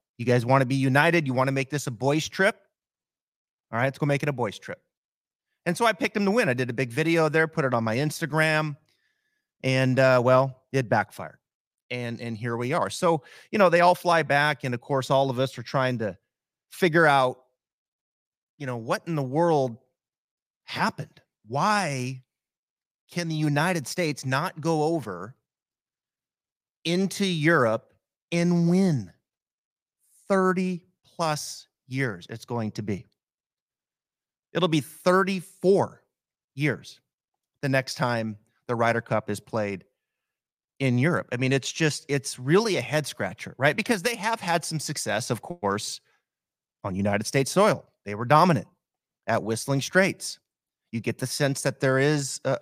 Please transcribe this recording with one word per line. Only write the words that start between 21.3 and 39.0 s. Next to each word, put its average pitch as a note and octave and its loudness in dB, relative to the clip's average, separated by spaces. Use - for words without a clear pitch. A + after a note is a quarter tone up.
Why C#3 -2
can F3 -4
the D#3+ -2
United D#3 0
States D#3 -4
not C#3+ -2
go D#3 0
over A2+ -4
into F#3+ 0
Europe D3+ 2
and E3+ 2
win? D#3+ 2
Thirty F#3 0
plus - -4
years B2 -4
it's A2+ -14
going A2+ -4
to A#2 -8
be. G2 -6
It'll E3 0
be D#3 0
thirty-four F#3 0
years B2+ -4
the C#3+ -4
next C3 -2
time A2+ -2
the B2 -4
Ryder A#2 0